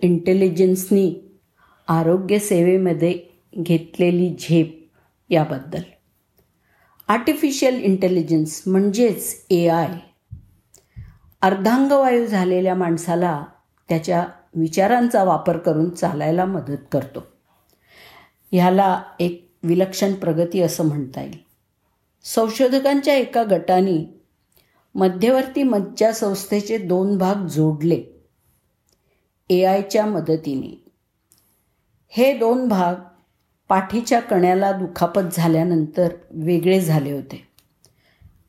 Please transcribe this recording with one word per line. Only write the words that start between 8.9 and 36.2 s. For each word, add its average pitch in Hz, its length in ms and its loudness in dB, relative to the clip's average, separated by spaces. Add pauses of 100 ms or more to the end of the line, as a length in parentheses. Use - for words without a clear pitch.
एआय. 170 380 2 (1500)
अर्धांगवायू 240 840 2
झालेल्या 185 500 0
माणसाला 170 680 -2 (440)
त्याच्या 170 360 -2 (300)
विचारांचा 202 680 2
वापर 170 340 0
करून 165 320 0
चालायला 160 560 -2
मदत 143 460 -6
करतो. - 320 -6 (1300)
ह्याला 185 500 2 (180)
एक 175 320 -6 (120)
विलक्षण 185 500 0
प्रगती 170 480 -2
असं 170 240 0
म्हणता 143 360 -4
येईल. 135 160 -14 (840)
संशोधकांच्या 269 920 0
एका 240 280 -2
गटाने 185 720 0 (800)
मध्यवर्ती 226 680 0
मज्जासंस्थेचे 208 1120 -2
दोन 190 400 -2
भाग 185 300 -2
जोडले 156 560 0 (1500)
एआयच्या 196 560 2
मदतीने. 156 800 -4 (1300)
हे 254 280 2
दोन 240 300 0
भाग 185 280 0 (760)
पाठीच्या 220 500 0
कण्याला 190 520 2
दुखापत 185 500 -2 (120)
झाल्यानंतर 165 760 0 (240)